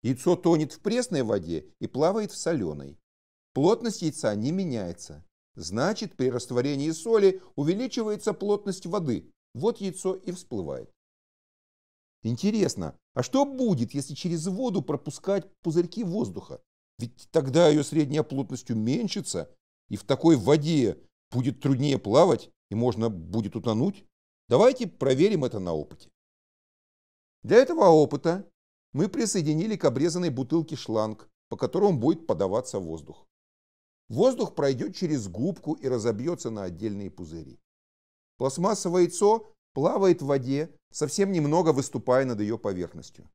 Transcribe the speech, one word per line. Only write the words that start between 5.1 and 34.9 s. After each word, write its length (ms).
Значит, 640
при 120
растворении 640
соли 500
увеличивается 800
плотность 520
воды. 460
Вот 260
яйцо 340
и 200
всплывает. 580
Интересно, 760
а 100
что 220
будет, 480
если 200
через 320
воду 360
пропускать 680
пузырьки 420
воздуха? 580
Ведь 340
тогда 380
ее 140
средняя 400
плотность 460
уменьшится – 800
и 80
в 60
такой 320
воде 680
будет 300
труднее 360
плавать, 540
и 60
можно 340
будет 460
утонуть? 500
Давайте 400
проверим 560
это 160
на 140
опыте. 380
Для 160
этого 280
опыта 600
мы 160
присоединили 680
к 100
обрезанной 440
бутылке 460
шланг, 520
по 80
которому 400
будет 300
подаваться 520
воздух. 480
Воздух 440
пройдет 420